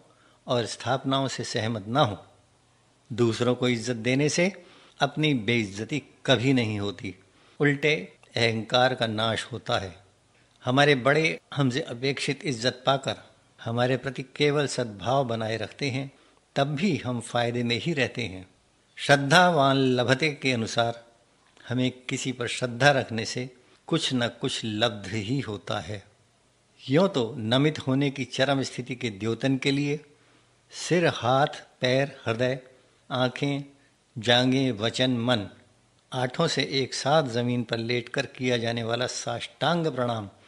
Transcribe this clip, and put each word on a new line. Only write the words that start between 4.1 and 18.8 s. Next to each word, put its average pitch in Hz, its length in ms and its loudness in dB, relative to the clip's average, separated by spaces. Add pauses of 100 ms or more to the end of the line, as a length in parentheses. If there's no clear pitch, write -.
से 180 240 2 (480)
अपनी 151 340 0
बेइज्जती 110 680 -2 (240)
कभी 131 260 4
नहीं 110 280 2
होती, 101 340 -8 (460)
उल्टे 147 340 2 (420)
अहंकार 117 580 2
का 117 120 -2
नाश 110 460 -2
होता 117 260 -4
है। 90 180 -8 (680)
हमारे 143 300 4
बड़े 147 440 2 (160)
हमसे 135 260 0
अपेक्षित 135 640 -6
इज्जत 120 420 -2
पाकर 131 300 0 (480)
हमारे 123 320 0
प्रति 135 260 -6 (140)
केवल 147 300 2
सद्भाव 123 580 -2
बनाए 113 320 -4
रखते 107 340 -6
हैं, 135 200 -6 (460)
तब 139 80 2
भी 151 320 0
हम 120 240 -4
फायदे 120 420 -2
में 117 180 0
ही 170 120 -2
रहते 123 300 -2
हैं। 92 260 -10 (480)